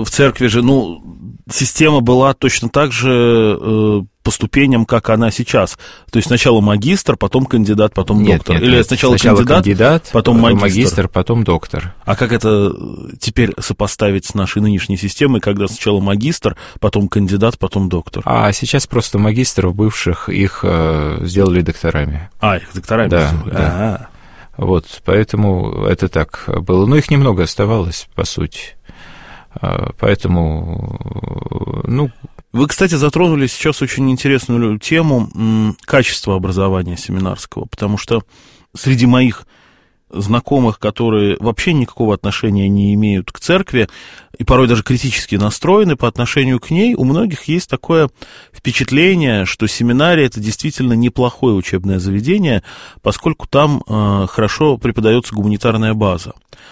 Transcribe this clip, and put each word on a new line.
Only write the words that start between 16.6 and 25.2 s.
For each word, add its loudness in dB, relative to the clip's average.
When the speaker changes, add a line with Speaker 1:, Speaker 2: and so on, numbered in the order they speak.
Speaker 1:
потом 0
кандидат, 0
потом -2
доктор? -6
Speaker 2:
А 2
сейчас -2
просто -2
магистров 0
бывших, -2
их, -2
э, 0
сделали 2
докторами. -4
Speaker 1:
А, 0
их -16
докторами -2
Speaker 2:
Да, 2
Speaker 1:
сделали. -2
Speaker 2:
да. -2
Speaker 1:
А-а. -2
Speaker 2:
Вот, 0
поэтому 0